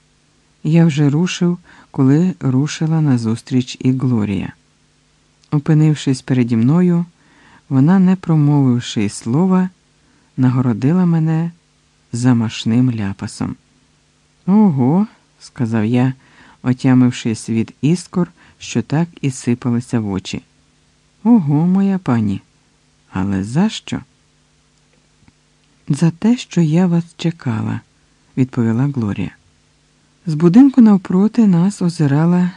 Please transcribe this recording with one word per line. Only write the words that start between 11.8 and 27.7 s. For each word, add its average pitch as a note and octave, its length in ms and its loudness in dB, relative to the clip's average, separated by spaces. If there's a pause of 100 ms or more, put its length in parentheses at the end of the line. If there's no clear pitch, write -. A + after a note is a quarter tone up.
замашним A#2+ 800 -2
ляпасом. G2+ 640 -8 (920)
«Ого», F3+ 600 2 (320)
сказав A2+ 460 -4
я, B2 280 0 (500)
отямившись B2+ 840 0
від A2+ 320 -4
іскор, F3 500 -2 (280)
що - 220 -6
так D#3+ 260 -4 (140)
і C#3 100 -2
сипалися A#2+ 680 -4
в G#2 120 -4
очі. F#2+ 300 -8 (840)
«Ого, E3+ 440 2
моя G3 300 0
пані, A2 440 -2 (680)
але F#2+ 320 -4
за D3 260 0
що?» - 300 -10 (1900)
«За D#3 240 0
те, A3+ 260 0
що - 240 -4
я E3+ 260 2
вас E3+ 160 0 (140)
чекала», A2+ 640 -6 (560)